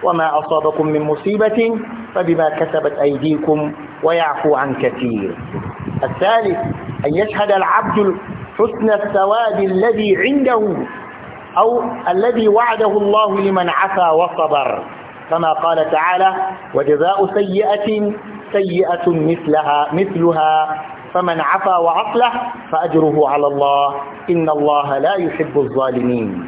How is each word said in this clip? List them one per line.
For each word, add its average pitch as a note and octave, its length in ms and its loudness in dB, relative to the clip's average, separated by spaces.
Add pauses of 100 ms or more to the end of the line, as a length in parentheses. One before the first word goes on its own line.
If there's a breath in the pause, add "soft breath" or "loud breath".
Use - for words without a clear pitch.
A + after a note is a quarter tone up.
'وما D#3+ 360 2
أصابكم D#3 480 0
من D3+ 140 0
مصيبة G#3+ 760 0 (360)
فبما E3 340 2
كسبت D#3 500 -2
أيديكم D3+ 720 0 (320)
ويعفو D#3 520 2
عن C3+ 180 -2
كثير.'" A#2 640 -2 (680)
الثالث G3+ 540 0 (480)
أن D3+ 100 0
يشهد G#3 360 0
العبد G3 640 2 (420)
حسن A3 320 0
الثواب G#3 720 2
الذي G3+ 580 2
عنده B3+ 440 2 (960)
أو A3+ 260 2 (260)
الذي A3 380 2
وعده A3 500 2
الله G3+ 420 2
لمن F#3+ 300 0
عفا F3+ 420 2
وصبر، D#3 720 0 (460)
كما D#3+ 240 0
قال D#3+ 380 0
تعالى: F3+ 420 2 (400)
"وجزاء E3+ 600 2
سيئة G#3 760 0 (400)
سيئة F3 560 0
مثلها، D#3 840 2
مثلها، E3 880 0 (320)
فمن E3+ 280 0
عفا F#3 360 2
وأصلح A3+ 760 0 (180)
فأجره D#3 580 2
على C#3+ 180 2
الله، C#3+ 480 2 (340)
إن E3 200 2
الله D3 480 2
لا E3 180 2
يحب D#3 440 -2
الظالمين". A#2+ 880 -2